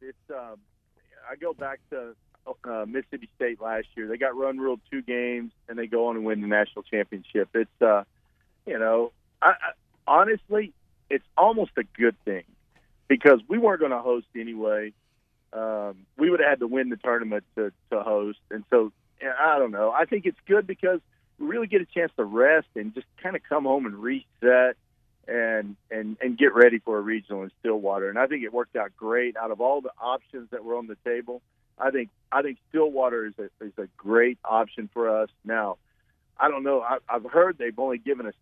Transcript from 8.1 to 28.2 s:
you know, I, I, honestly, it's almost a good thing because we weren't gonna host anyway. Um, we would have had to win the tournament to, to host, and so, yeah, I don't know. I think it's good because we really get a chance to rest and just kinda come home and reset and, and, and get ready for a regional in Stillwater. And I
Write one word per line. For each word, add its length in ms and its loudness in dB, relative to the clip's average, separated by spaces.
you 140 -6
know, 340 0
I, 80 8
I, 220 0
honestly, 680 2
it's 160 -2
almost 400 4
a 80 -2
good 400 0
thing 200 -6
because 380 8
we 120 -2
weren't 240 2
gonna 180 0
host 340 0
anyway. 600 -4
Um, 540 -6
we 140 2
would 100 2
have 80 4
had 120 2
to 60 -4
win 220 -2
the 80 -6
tournament 480 -2
to, 160 -4
to 100 -2
host, 360 -2
and 200 -10
so, 200 4
yeah, 180 -6
I 200 2
don't 120 2
know. 200 0
I 160 0
think 180 -4
it's 220 -4
good 200 2
because 340 -2
we 80 -8
really 200 -4
get 140 2
a 60 -6
chance 300 -4
to 80 -2
rest 500 4
and 200 -8
just 120 -14
kinda 180 -6
come 240 -2
home 220 0
and 80 -8
reset 840 2
and, 480 -4
and, 300 -8
and 160 -4
get 180 4
ready 260 8
for 180 -2
a 20 -2
regional 440 -6
in 60 -14
Stillwater. 500 -2
And 80 -4
I 80 2